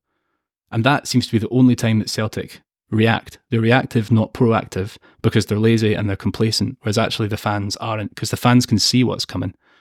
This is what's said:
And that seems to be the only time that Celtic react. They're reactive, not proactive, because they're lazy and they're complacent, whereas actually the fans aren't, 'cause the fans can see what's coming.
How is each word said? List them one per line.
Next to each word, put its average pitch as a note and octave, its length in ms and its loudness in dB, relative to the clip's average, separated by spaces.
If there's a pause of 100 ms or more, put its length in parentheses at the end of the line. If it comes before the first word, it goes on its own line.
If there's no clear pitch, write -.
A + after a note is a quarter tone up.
(720)
And A2 120 0
that C#3 240 2
seems B2 180 0
to - 60 -14
be A2 80 2
the G#2 100 -2
only B2+ 260 4
time A2 220 0
that - 140 -2
Celtic - 500 -6 (300)
react. A2 480 0 (100)
They're A#2 100 0
reactive, A#2 520 0
not A2 240 2
proactive, A2 640 -2 (260)
because A2 240 0
they're G#2 100 -2
lazy A2 380 2
and G2+ 120 -4
they're G2 80 -4
complacent, G#2+ 640 -4
whereas A2 180 -2
actually G#2+ 280 -2
the G2+ 100 -4
fans G2+ 400 -4
aren't, G#2+ 380 -8
'cause - 140 -8
the - 80 -4
fans B2 300 4
can A2 100 2
see B2 260 2
what's G#2 220 -4
coming. F#2+ 300 -8 (260)